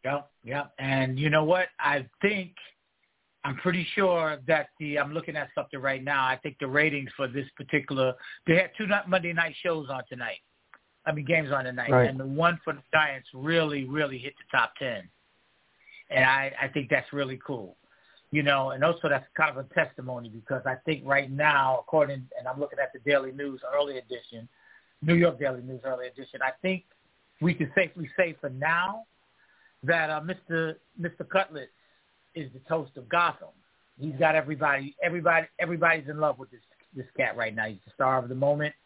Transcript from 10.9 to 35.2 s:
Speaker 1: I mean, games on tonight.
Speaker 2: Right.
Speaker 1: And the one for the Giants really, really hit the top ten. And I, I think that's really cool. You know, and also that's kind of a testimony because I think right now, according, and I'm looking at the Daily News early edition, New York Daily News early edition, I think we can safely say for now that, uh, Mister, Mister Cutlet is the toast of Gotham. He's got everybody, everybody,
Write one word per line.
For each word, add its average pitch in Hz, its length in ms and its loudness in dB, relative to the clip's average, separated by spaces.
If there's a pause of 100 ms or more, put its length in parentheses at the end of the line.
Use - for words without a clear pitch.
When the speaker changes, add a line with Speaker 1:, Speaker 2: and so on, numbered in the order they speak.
Speaker 1:
I 160 40 0
mean, 151 140 -4
games 156 260 2
on 135 140 0
tonight. 123 260 -2
Speaker 2:
Right. 123 180 6
Speaker 1:
And 131 100 -6
the 135 60 -6
one 160 380 2
for 156 100 -4
the 143 100 -10 (100)
Giants 143 400 2
really, 147 520 0
really 135 340 -2
hit 135 180 -10
the - 200 -2
top 117 200 2
ten. 110 320 -8 (1000)
And 135 120 4
I, 135 280 2 (100)
I 139 60 -2
think 135 220 -4
that's 135 220 0
really 135 340 -4
cool. 107 300 -10 (560)
You 147 120 2
know, 135 280 4
and 131 120 0
also 170 260 2
that's 135 160 0 (100)
kind 151 200 2
of 135 100 -8
a - 80 -20
testimony 127 560 -2
because 113 360 -6
I 131 100 -2 (100)
think 147 200 -4
right 139 260 0
now, 135 480 2
according, 139 480 0 (100)
and 123 100 -10
I'm 131 120 -8
looking 139 200 -6
at 139 140 -2
the 139 60 -16 (100)
Daily 135 220 2
News 139 300 -8 (140)
early 143 220 0
edition, 117 500 -12 (540)
New 160 140 4
York 170 240 4
Daily 131 220 -2
News 127 220 -12
early 127 240 -6
edition, 131 360 -12
I 131 80 0 (100)
think 185 220 -2 (580)
we 170 120 4
can 147 220 -2
safely 170 420 0
say 170 240 2
for 143 80 -6
now 170 540 -2 (840)
that, 160 220 2
uh, 156 120 -2
Mister, 165 560 -4 (200)
Mister 165 260 -8
Cutlet 156 460 -2 (640)
is 165 180 -10
the 131 140 -18
toast 160 300 -2
of 123 120 -18
Gotham. 170 400 0 (500)
He's 143 200 -6
got 156 160 6
everybody, 143 680 0
everybody, 170 460 2 (120)